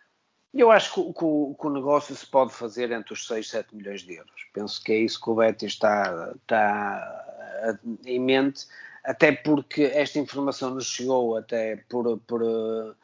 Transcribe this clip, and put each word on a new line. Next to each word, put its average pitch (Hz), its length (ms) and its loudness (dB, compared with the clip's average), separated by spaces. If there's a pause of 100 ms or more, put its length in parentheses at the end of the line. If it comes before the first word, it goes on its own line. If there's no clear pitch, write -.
(520)
Eu 240 200 8
acho - 200 6
que - 80 -2
o, 170 140 -2
que - 100 -6
o, 147 360 0
que 156 80 -4
o - 20 -2
negócio 139 460 0
se - 100 -14
pode 131 260 4
fazer 117 400 -6
entre 113 220 -6
os - 140 -10
seis, 110 200 -4
sete 107 280 -8
milhões 101 260 -10
de 87 140 -16
euros. - 360 -20
Penso 104 320 -8
que - 80 -2
é 110 60 4
isso 110 240 0
que - 80 -4
o 113 60 0
Betis 110 380 2
está, 98 680 0
está, 104 840 0 (380)
eh, 113 140 -2 (280)
em 123 140 -2
mente, 135 460 2 (380)
até 135 280 4
porque 147 520 0
esta 139 340 2
informação 135 560 -2
nos 131 140 -6
chegou 123 500 0
até 110 380 -4 (120)
por, 120 380 -2
por, 117 160 -4
eh, 113 640 -4